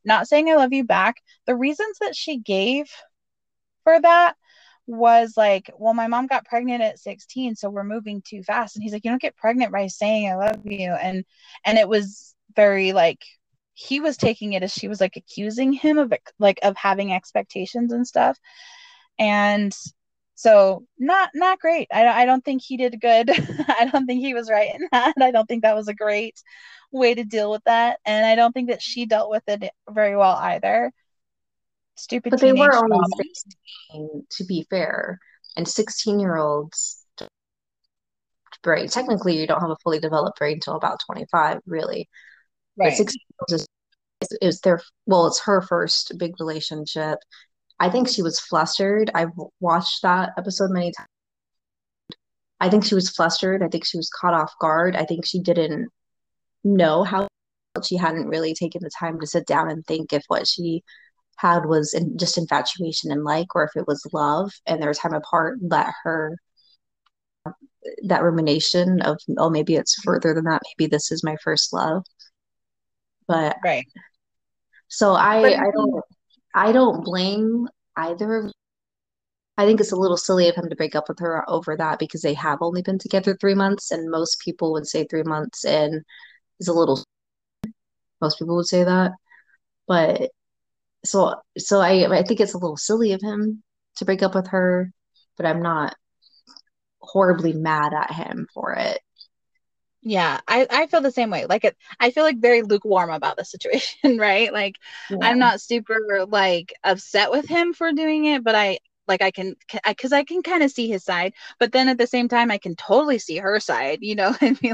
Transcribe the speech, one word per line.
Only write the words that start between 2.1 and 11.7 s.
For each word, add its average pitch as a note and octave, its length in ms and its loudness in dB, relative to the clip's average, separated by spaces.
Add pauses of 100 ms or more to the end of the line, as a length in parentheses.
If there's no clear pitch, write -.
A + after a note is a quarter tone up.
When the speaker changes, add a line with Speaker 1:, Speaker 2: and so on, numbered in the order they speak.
Speaker 1:
she D#4 220 -8
gave A3 480 -2 (1000)
for D#4+ 180 6
that E4+ 340 6 (520)
was A#3 500 4
like, G3+ 400 2
"Well, A3 160 0
my A3+ 140 -2
mom A#3+ 200 -2
got C4 180 -2
pregnant A#3+ 380 -2
at - 160 -4
sixteen, A3 560 -10
so G3+ 140 -8
we're G3+ 140 -8
moving G#3 380 -10
too G3 220 -16
fast." G#3+ 320 -4
And G#3+ 80 -12
he's G#3+ 100 -8
like, G#3 120 -8
"You A3+ 60 -2
don't B3+ 100 -2
get - 160 -8
pregnant A#3 340 0
by G3 160 -2
saying, G#3 420 -2
'I F#3 60 -4
love G#3 300 -2
you.'" G3 280 -8
And, F#3 320 -6 (400)
and G#3+ 120 2